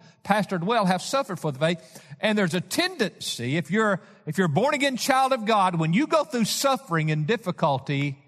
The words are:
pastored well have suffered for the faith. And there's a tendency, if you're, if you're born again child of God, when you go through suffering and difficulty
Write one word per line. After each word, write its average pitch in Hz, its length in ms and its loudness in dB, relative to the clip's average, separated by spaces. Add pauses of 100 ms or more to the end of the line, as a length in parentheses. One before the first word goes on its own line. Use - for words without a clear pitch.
(240)
pastored 196 400 0
well 214 220 2
have 180 160 2
suffered 269 360 -4
for 151 140 -4
the 127 80 -10
faith. 165 420 -4 (200)
And 208 160 2
there's 180 160 2
a 180 80 -2
tendency, 214 960 -4
if 175 120 -4
you're, 208 320 0 (240)
if 156 120 -4
you're 185 100 2
born 202 260 2
again 277 220 0
child 262 380 2
of 226 120 -4
God, 190 300 2
when 160 160 0
you 269 160 2
go 302 160 2
through 240 220 0
suffering 165 640 0
and 151 160 0
difficulty 143 920 -2 (100)